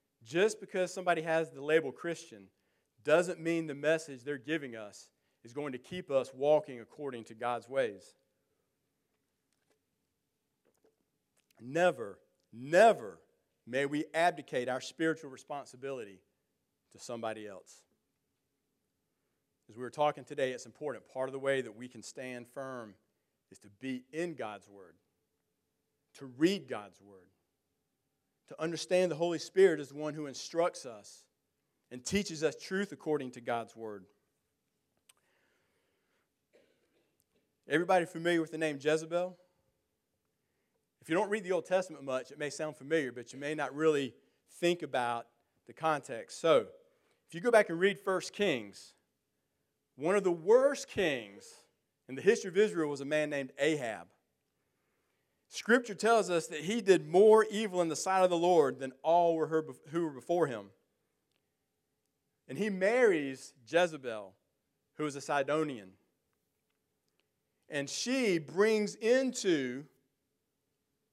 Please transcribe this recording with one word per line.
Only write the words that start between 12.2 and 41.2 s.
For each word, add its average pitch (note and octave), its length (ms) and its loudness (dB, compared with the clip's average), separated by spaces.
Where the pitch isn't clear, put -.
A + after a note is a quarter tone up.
never C#3 720 4
may C3 180 0
we D3 300 -2
abdicate D3+ 560 0
our B2+ 100 -4
spiritual D#3+ 480 -4
responsibility B2+ 920 -12
to - 60 -20
somebody A2 480 -8
else. - 360 -18
As G#2+ 80 -20
we B2 60 -12
were A#2+ 80 -10
talking D3 340 -2
today, C#3 280 -2
it's A#2+ 120 -12
important. A#2+ 480 -10
Part C3 160 -4
of C3 60 -10
the C3+ 40 -8
way C3+ 220 0
that A2 160 -10
we B2 120 -14
can A#2 140 -18
stand B2 460 -14
firm B2 460 -14
is F#2+ 80 -20
to G#2 100 -20
be B2+ 320 -8
in E3 220 -6
God's G#2+ 340 -12
Word, F#2+ 260 -20
to C#3 80 -14
read D3 420 0
God's G#2 340 -10
Word, G2 260 -20
to D3+ 140 -10
understand E3+ 480 0
the D3+ 60 -4
Holy E3+ 220 -2
Spirit F#3 420 6
is C3+ 80 -10
the C3+ 60 -20
one D3 200 -6
who D3+ 120 -8
instructs E3 600 -2
us G#2 380 -18
and B2+ 140 -12
teaches F#3 380 -2
us D3+ 140 0
truth G3 360 -6
according C#3 400 -4
to A#2+ 80 -14
God's A#2 360 -6
Word. G#2+ 280 -12
Everybody F3 380 2
familiar E3 380 0
with D#3 80 -6
the E3 80 -8
name D3+ 200 -2
Jezebel? D#3+ 600 -2
If - 80 -20
you D#3+ 60 0
don't G3 160 2